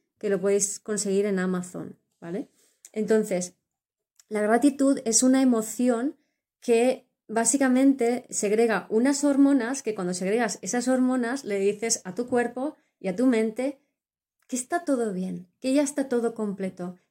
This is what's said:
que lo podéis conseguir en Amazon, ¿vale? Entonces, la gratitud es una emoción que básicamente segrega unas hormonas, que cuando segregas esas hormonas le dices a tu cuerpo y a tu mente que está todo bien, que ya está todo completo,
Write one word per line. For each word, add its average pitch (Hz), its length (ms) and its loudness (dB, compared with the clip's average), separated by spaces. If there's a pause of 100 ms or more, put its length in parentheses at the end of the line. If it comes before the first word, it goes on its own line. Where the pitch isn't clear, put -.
(180)
que 214 100 -6
lo 196 120 0
podéis 202 380 0
conseguir 202 460 -2
en 202 140 0
Amazon, 180 600 -6 (220)
¿vale? 180 300 -10 (420)
Entonces, 214 600 -2 (760)
la 214 140 -4
gratitud 269 600 2
es 226 180 0
una 262 200 4
emoción 247 760 0 (440)
que 240 480 0 (180)
básicamente 254 1040 2
segrega 214 600 0
unas 269 340 2
hormonas, 277 580 4
que 214 120 -4
cuando 180 200 -4
segregas 196 480 -2
esas 240 260 -2
hormonas 254 560 0
le 202 140 -2
dices 196 460 -2
a 180 100 -10
tu 240 120 -4
cuerpo 247 500 -2 (240)
y 190 80 -6
a 180 80 -4
tu 247 100 2
mente 233 540 0 (640)
que 254 100 -8
está 339 280 -4
todo 233 300 -2
bien, 180 340 -8 (100)
que 262 140 -2
ya 294 100 4
está 277 260 -2
todo 233 260 -2
completo, 190 600 -8 (140)